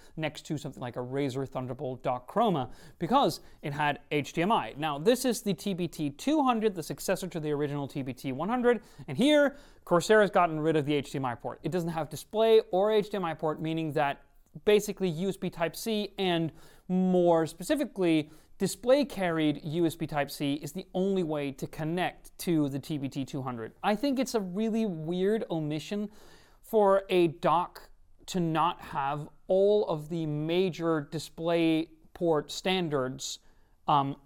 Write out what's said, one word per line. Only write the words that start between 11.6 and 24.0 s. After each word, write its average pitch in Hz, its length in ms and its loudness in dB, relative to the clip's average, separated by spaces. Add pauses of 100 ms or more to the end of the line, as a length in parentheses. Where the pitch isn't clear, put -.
It 151 80 -4
doesn't 170 180 -2
have 160 220 -6
display 220 580 4
or 196 220 2
H 214 180 2
D 208 80 -6
M 185 80 -4
I 160 80 -4
port, 156 260 -2
meaning 160 340 -2
that 143 280 0 (440)
basically 208 440 2
U 170 200 -2
S 180 80 -4
B 180 120 -6
Type-C 202 720 -4
and 170 320 0 (360)
more 180 600 4
specifically, 180 840 0 (280)
display 247 480 2
carried 160 580 0
U 165 220 0
S 160 100 0
B 160 100 -8
Type-C 143 500 -2
is 147 180 -8
the 185 200 -10
only 190 300 0
way 147 280 -4
to 135 140 -10
connect 160 760 -6
to 156 300 2
the 139 80 -4
T 151 200 -6
V 135 120 -6
T 135 160 -6
two 139 160 -6
hundred. 120 300 -8 (120)
I 208 120 2
think 262 240 0